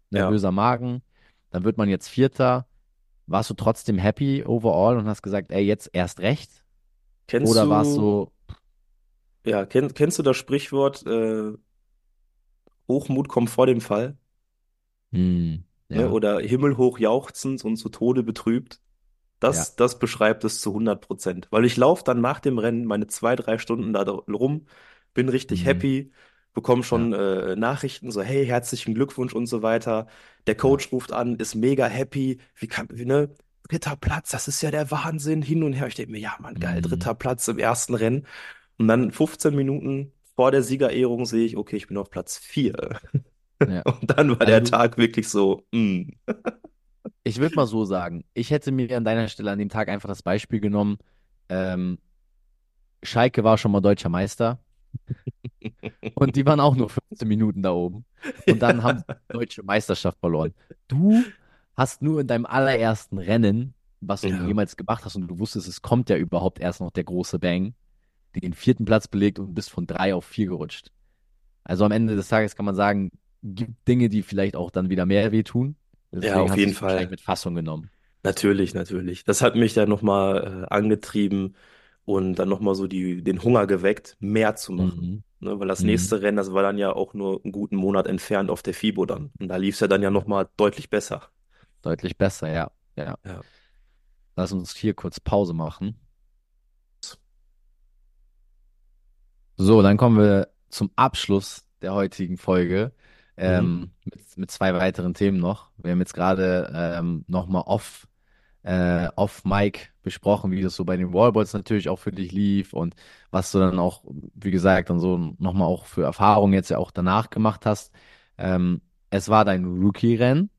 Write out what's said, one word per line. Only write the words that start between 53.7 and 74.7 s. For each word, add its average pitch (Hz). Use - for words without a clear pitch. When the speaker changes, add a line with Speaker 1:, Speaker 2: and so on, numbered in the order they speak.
Speaker 2:
mal 101
deutscher 101
Meister 101
Speaker 1:
<laughs> -
Speaker 2:
und 135
die 135
waren 147
auch 139
nur 120
fünfzehn -
Minuten 107
da 95
oben. 90
Und 143
dann 120
Speaker 1:
Ja. -
Speaker 2:
haben 143
sie 170
die 117
deutsche 117
Meisterschaft 98
verloren. 80
Du 208
hast -
nur 151
in 135
deinem 120
allerersten 113
Rennen, 110
was 101
du -
Speaker 1:
Ja. 92
Speaker 2:
jemals 101
gemacht 104
hast -
und 92
du 87
wusstest, 104
es 87
kommt 120
ja 98
überhaupt 87
erst 87
noch 87
der 90
große 90
Bang, 92
den 90
vierten -
Platz 110
belegt 101
und 92
bist 98
von 87
drei 92
auf 87
vier 107
gerutscht. 80
Also 92
am 104
Ende 110
des 98
Tages 110
kann 104
man 98
sagen, 101
gibt 110
Dinge, 123
die 104
vielleicht 98
auch 87